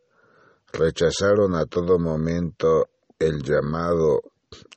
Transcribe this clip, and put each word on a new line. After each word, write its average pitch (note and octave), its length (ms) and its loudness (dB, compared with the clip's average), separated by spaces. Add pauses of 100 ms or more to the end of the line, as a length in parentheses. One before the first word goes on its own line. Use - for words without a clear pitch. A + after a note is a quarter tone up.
(720)
rechazaron F#2 840 2
a D#2 100 0
todo F2+ 320 0
momento D#2+ 920 0 (300)
el D#2 240 -2
llamado D2+ 800 0 (560)